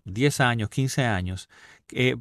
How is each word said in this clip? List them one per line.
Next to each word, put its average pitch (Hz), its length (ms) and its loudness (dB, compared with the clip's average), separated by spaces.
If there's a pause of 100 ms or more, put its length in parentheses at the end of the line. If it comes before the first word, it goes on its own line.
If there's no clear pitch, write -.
diez 123 340 0
años, 117 300 2
quince 135 340 0
años, 92 460 -2 (420)
eh, 127 300 2